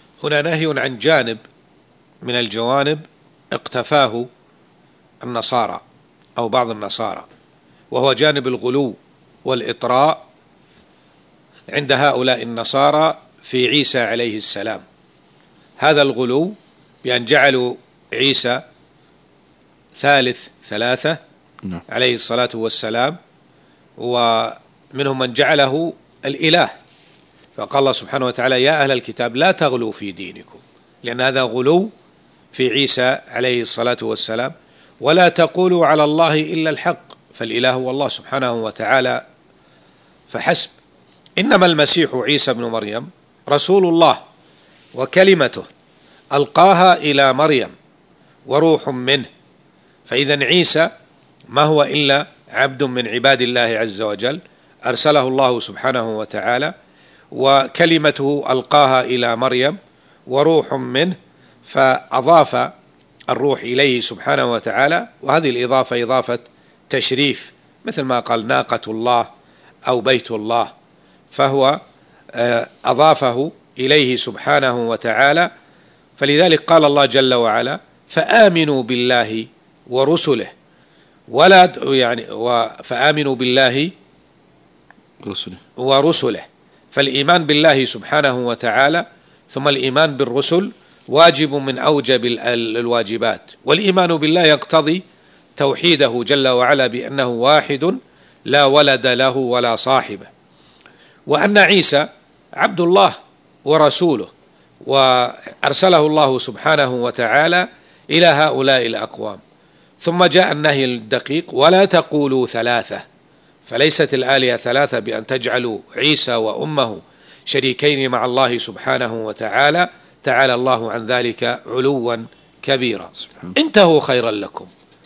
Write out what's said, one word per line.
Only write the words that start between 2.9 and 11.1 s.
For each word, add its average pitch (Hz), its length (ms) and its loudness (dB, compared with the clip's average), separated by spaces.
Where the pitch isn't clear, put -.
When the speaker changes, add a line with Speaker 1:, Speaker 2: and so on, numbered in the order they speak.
Speaker 1:
اقتفاه 123 720 -2
النصارى 113 580 -4
أو 117 100 -2
بعض 120 220 -2
النصارى، 104 540 -8
وهو 127 220 2
جانب 139 340 2
الغلو 123 480 -2
والإطراء 123 800 0